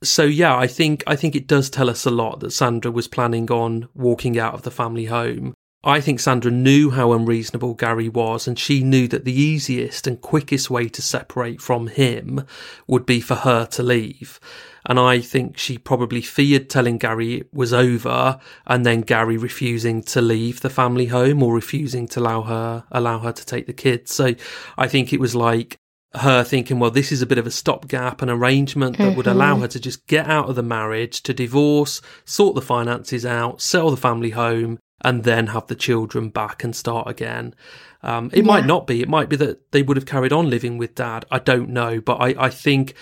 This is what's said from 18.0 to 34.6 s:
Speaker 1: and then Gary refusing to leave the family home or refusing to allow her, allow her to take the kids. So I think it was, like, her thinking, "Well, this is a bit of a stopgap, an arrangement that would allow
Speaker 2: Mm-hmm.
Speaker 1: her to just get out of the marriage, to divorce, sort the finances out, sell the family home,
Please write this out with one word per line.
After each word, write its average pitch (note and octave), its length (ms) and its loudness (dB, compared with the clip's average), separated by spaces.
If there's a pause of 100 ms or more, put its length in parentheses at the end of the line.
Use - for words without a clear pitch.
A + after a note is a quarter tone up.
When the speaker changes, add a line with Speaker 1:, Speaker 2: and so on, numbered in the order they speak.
Speaker 1:
and B2 180 0
then A#2 180 4
Gary A2+ 360 2
refusing A#2 680 -2
to - 180 0
leave A#2 400 0
the C3 100 -4
family B2 360 0
home C3 360 4
or A#2 100 4
refusing B2 560 -2
to - 100 -6
allow A2+ 240 0
her, A#2 480 -6
allow A#2 280 -2
her A#2 120 -6
to - 140 -14
take B2 220 -8
the B2 60 -10
kids. - 400 -2
So B2+ 200 2 (460)
I B2+ 80 2
think C3 260 0
it C#3+ 60 0
was, B2 160 -2
like, A#2 420 0 (380)
her B2+ 280 4
thinking, B2 360 -2
"Well, A#2 120 2
this C3+ 200 0
is C3+ 100 0
a B2+ 60 0
bit B2+ 100 2
of A2+ 80 0
a A#2 60 -8
stopgap, - 720 -4
an B2+ 80 0
arrangement C3 640 0
that G3 180 4
would F#3+ 120 -2
allow C#3+ 260 6
Speaker 2:
Mm-hmm. B2+ 100 2
Speaker 1:
her A#2+ 40 -2
to B2 120 -10
just - 280 -10
get D3+ 200 2
out D3+ 220 0
of C3 60 -4
the A#2+ 80 -2
marriage, A2 600 -4
to C3+ 100 -2
divorce, C#3+ 680 2 (220)
sort - 320 2
the C3+ 60 -2
finances A#2+ 640 -2
out, A#2+ 360 -4
sell E3 300 2
the C3 60 0
family A#2 340 0
home, A#2 480 -2 (220)